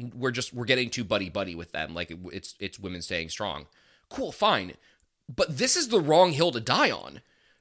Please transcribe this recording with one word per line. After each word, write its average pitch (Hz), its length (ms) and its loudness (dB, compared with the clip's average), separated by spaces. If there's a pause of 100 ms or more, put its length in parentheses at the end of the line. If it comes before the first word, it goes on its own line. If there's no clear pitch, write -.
(140)
"We're 127 160 -2
just, 123 240 -4
we're 120 100 -4
getting 127 240 2
too 120 160 -4
buddy-buddy 95 500 -2
with 85 180 -10
them. 78 220 -6
Like, 87 160 -6
it, 85 80 -12 (140)
it's, 92 260 -12
it's 98 200 -10
women 90 240 -8
staying 82 260 -4
strong." 78 380 -8 (420)
Cool, 233 240 -6
fine. 123 400 0 (560)
But 135 300 -2
this 254 180 4
is 320 120 0
the 220 120 6
wrong 165 320 8
hill 160 200 4
to 120 80 -2
die 156 300 2
on. 71 300 -8 (400)